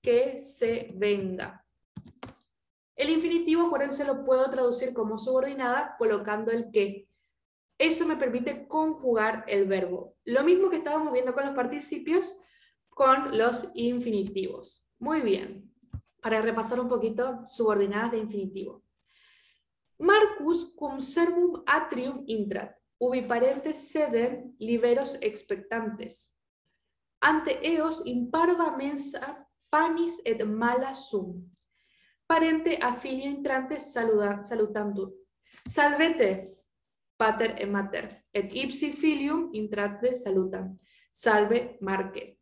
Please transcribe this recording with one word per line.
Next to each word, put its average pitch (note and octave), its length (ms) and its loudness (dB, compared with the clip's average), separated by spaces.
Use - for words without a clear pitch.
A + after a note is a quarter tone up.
que B3+ 380 2
se - 540 -2
venga. G3 720 -2
El D4 160 -2
infinitivo, E4+ 520 2
acuérdense, C#4 400 0
lo C#4 220 -2
puedo C4 240 4
traducir B3 440 0
como G#3+ 240 -4
subordinada C4 800 -2
colocando G#3+ 540 0
el A#3 180 -2
que. G3+ 380 -2
Eso E4 280 2
me D#4 120 0
permite B3+ 500 -4
conjugar A#3+ 800 0
el G3 200 2
verbo. F#3 580 -2
Lo B3+ 180 2
mismo F#4 260 6
que E4+ 60 0
estábamos D#4 380 -2
viendo B3+ 200 0
con C#4 120 -2
los C#4 100 -6
participios, D4 840 -2
con C4+ 480 4
los A#3 360 2
infinitivos. A3+ 1120 -4
Muy D4+ 220 0
bien. - 520 -2
Para A3 200 0
repasar A3+ 400 0
un B3 80 -2
poquito, A#3+ 580 -2
subordinadas G#3+ 640 2
de A#3 60 -2
infinitivo. G3 680 -6
Marcus F4 760 4
cum C#4 240 -6
servum F4 680 2
atrium C4+ 600 0
intrat, G3+ 480 -6
ubi B3 220 0
parentes C4+ 560 0
sedem B3 840 -2
liberos A#3+ 640 2
expectantes. - 1120 -6
Ante D#4 420 4
eos D#4+ 420 0
in B3 240 -4
parva E4 460 2
mensa C#4 720 -8
panis E4 560 2
et A3 180 0
mala A#3+ 500 0
sum. - 560 -8
Parente D#4+ 500 4
a B3 140 0
filia C4+ 340 -6
intrante C4+ 520 -2
saluda-, G#3 640 0
salutantur. G#3 680 -2
Salvete, D4 800 4
pater A3 400 0
et G3+ 80 -4
mater, G3+ 640 -4
et G3 220 -4
ipsi C#4 380 -4
filium D4+ 600 0
intrante G#3 600 -2
salutam. F#3+ 640 -2
Salve, A3 680 2
Marque. F#3+ 600 -6